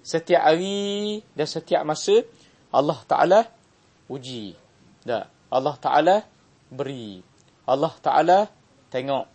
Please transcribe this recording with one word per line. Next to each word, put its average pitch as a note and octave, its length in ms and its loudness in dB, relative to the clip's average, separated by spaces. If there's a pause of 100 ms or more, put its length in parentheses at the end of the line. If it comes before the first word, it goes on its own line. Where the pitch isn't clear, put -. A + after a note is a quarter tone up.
Setiap E3 400 0
hari G3+ 880 0
dan D3+ 160 -4
setiap D#3+ 400 -4
masa, G3 320 2 (480)
Allah C#3+ 400 -2
Ta'ala F3 320 4 (720)
uji. B2 400 -12 (560)
Tak? A2 160 -4 (240)
Allah C3+ 320 -2
Ta'ala D#3 360 2 (520)
beri. B2+ 560 -12 (400)
Allah C#3+ 400 -2
Ta'ala D#3+ 340 4 (540)
tengok. C3+ 320 -4 (100)